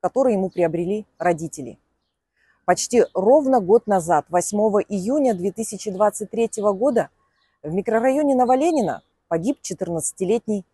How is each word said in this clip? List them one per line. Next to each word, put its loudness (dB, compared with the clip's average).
который 0
ему 0
приобрели -2
родители. -4
Почти 2
ровно 4
год 2
назад, 0
восьмого 0
июня 0
две -4
тысячи -10
двадцать -2
третьего -2
года, 0
в -6
микрорайоне 2
Новоленина 2
погиб -2
четырнадцатилетний -4